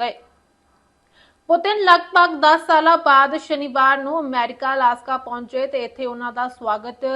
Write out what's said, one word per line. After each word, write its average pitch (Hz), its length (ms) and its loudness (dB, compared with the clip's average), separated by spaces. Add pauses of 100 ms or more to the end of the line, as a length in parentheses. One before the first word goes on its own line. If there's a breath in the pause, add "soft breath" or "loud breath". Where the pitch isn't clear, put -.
ਗਏ। 233 120 -6 (1300 soft breath)
ਪੁਤਿਨ 349 300 0
ਲਗਭਗ 349 580 2
ਦਸ 311 320 4
ਸਾਲਾਂ 320 320 4
ਬਾਅਦ 285 380 4
ਸ਼ਨੀਵਾਰ 277 640 0
ਨੂੰ 277 220 -6
ਅਮਰੀਕਾ 254 540 -4
ਅਲਾਸਕਾ 254 420 -2
ਪਹੁੰਚੇ 254 500 -8
ਤੇ 269 180 -6
ਇੱਥੇ 254 220 -10
ਉਹਨਾਂ 240 260 -10
ਦਾ 247 160 -6
ਸਵਾਗਤ 240 560 -8 (120)